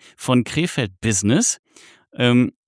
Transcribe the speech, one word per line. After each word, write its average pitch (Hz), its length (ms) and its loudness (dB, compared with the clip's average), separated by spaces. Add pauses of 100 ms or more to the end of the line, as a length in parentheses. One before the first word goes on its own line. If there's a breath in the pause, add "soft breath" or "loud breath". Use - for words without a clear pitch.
(160 soft breath)
von 127 280 0
Krefeld 143 560 -4
Business. 113 580 0 (580 soft breath)
Ähm, 123 360 2 (160)